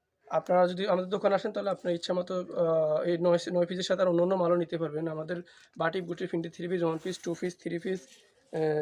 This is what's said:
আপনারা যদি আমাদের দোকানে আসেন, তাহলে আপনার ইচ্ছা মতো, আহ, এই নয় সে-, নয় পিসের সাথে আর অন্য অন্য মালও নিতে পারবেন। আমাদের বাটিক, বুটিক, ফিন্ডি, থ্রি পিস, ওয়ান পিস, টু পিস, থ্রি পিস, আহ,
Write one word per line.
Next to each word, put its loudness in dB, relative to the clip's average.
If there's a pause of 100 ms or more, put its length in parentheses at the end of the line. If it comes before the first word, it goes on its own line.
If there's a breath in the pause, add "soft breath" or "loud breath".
(300)
আপনারা 2
যদি -4
আমাদের 0
দোকানে 2
আসেন, -2
তাহলে -4
আপনার -2
ইচ্ছা -4
মতো, -2
আহ, 2
এই 0
নয় 4
সে-, -4
নয় 4
পিসের -4
সাথে 0
আর 4
অন্য 4
অন্য 2
মালও 4
নিতে 0
পারবেন। -4
আমাদের -6 (360 loud breath)
বাটিক, -2
বুটিক, -6
ফিন্ডি, -2
থ্রি -8
পিস, -2
ওয়ান 2
পিস, -6
টু -4
পিস, -6
থ্রি -6
পিস, -4
আহ, -12 (220)